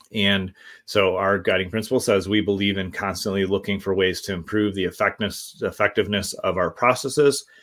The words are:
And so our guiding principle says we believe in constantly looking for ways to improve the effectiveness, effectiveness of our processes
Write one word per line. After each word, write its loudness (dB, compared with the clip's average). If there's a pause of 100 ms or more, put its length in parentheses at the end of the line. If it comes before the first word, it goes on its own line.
(140)
And 0 (320)
so 2
our 2
guiding 0
principle 0
says 2
we 4
believe 0
in -4
constantly -2
looking -2
for -2
ways 0
to -6
improve 0
the -2
effectiveness, -4
effectiveness 0
of -2
our 0
processes 2 (160)